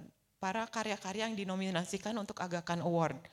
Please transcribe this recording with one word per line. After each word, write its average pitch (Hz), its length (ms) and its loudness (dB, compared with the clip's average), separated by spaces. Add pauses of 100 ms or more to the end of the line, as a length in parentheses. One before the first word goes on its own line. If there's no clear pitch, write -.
(380)
para 220 320 0
karya-karya 214 560 0
yang 226 80 -2
dinominasikan 190 800 0
untuk 208 240 -4
Aga 175 240 -2
Khan 170 240 0
Award. 160 320 4 (140)